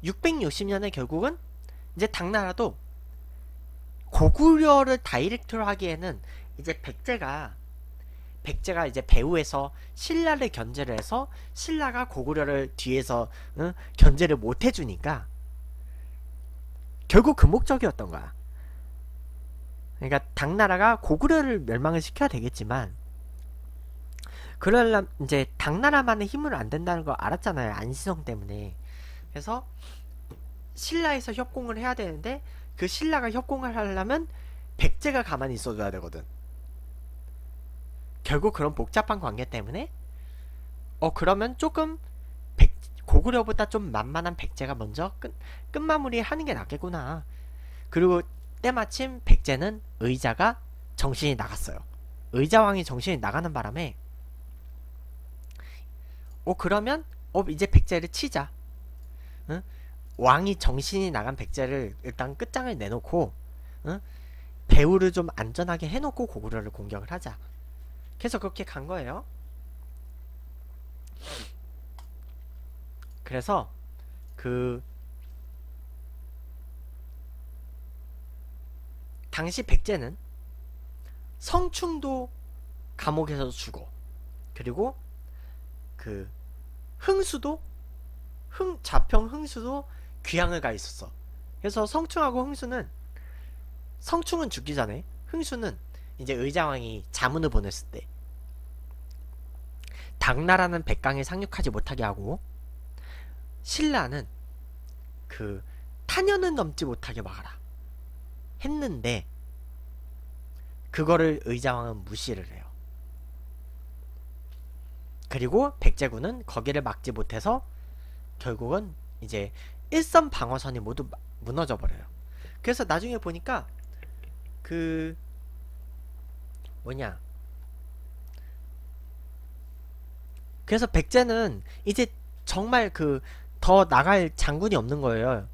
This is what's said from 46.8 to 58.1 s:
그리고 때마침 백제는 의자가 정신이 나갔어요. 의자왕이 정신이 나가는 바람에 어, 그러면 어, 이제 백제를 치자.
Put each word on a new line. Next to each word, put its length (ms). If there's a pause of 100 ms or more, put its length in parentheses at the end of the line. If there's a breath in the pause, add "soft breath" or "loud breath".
그리고 320 (380)
때마침 640
백제는 560 (200)
의자가 600 (360)
정신이 400
나갔어요. 420 (540)
의자왕이 520
정신이 340
나가는 340
바람에 440 (2500 loud breath)
어, 100
그러면 500 (280)
어, 100
이제 240
백제를 420
치자. 420 (1000 soft breath)